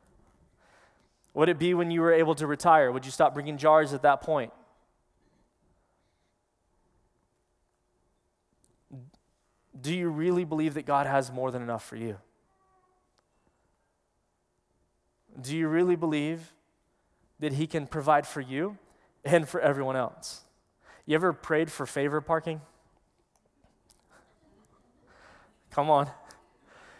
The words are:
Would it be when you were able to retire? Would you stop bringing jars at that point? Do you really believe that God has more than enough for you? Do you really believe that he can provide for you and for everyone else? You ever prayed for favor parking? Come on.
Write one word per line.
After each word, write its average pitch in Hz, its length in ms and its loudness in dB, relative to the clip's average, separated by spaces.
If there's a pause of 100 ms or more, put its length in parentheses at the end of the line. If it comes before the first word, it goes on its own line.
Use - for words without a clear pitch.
(1300)
Would 156 140 4
it 165 120 0
be 175 140 2
when 170 180 0
you 170 80 0
were 165 120 4
able 160 220 4
to 151 140 -4
retire? 147 420 4
Would 127 140 -6
you 135 80 -12
stop 139 220 2
bringing 147 220 -8
jars 151 380 4
at 135 80 -4
that 139 180 4
point? 151 320 -4 (4000)
Do 143 140 -6
you 175 140 -2
really 175 360 0
believe 156 300 -4
that 151 120 -8
God 143 200 2
has 135 240 0
more 127 220 -6
than 123 100 -8
enough 117 220 -6
for - 100 -16
you? 113 240 -8 (3250)
Do 131 160 -6
you 160 120 0
really 175 260 2
believe 160 580 -4 (840)
that 151 140 -4
he 156 160 -2
can 151 180 -6
provide 151 400 2
for - 140 -10
you 143 360 -6 (480)
and 156 240 4
for 175 120 -4
everyone 135 340 0
else? - 520 -8 (600)
You 151 80 0
ever 170 180 2
prayed 156 380 -2
for 143 160 -8
favor 143 340 -2
parking? 160 400 -4 (3000)
Come 147 180 0
on. 143 220 4 (880)